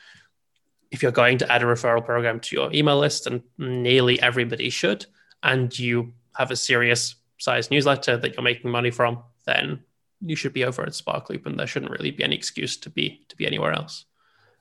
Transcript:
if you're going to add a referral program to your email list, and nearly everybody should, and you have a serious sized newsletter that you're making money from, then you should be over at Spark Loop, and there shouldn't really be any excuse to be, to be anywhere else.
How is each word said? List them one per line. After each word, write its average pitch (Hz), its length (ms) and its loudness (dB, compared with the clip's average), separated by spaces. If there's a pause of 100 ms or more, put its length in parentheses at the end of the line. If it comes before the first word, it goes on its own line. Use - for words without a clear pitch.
(920)
if - 100 -6
you're 127 120 2
going 123 260 6
to - 120 0
add 120 120 4
a - 20 2
referral 117 400 2
program 117 360 0
to - 140 -8
your 135 180 0
email 147 260 4
list, 147 260 0
and 123 160 -4 (160)
nearly 123 640 4
everybody 120 480 0
should, 196 360 -2 (360)
and 127 360 0
you 120 360 -2 (220)
have 127 160 -2
a 123 40 -2
serious 120 600 2 (240)
sized 120 320 -2
newsletter 139 440 4
that 127 180 -4
you're 127 100 -8
making 123 260 0
money 120 220 0
from, 120 320 0 (220)
then 139 340 -2 (420)
you 160 140 -4
should - 180 -6
be 127 120 0
over 127 180 -4
at - 100 -8
Spark - 360 -6
Loop, - 160 -8
and - 120 -6
there - 100 -4
shouldn't - 240 -6
really - 200 -4
be - 120 -4
any 143 120 0
excuse - 420 -6
to - 120 -18
be, - 400 -6
to - 60 -20
be 104 120 -2
anywhere - 240 -2
else. - 340 -8 (560)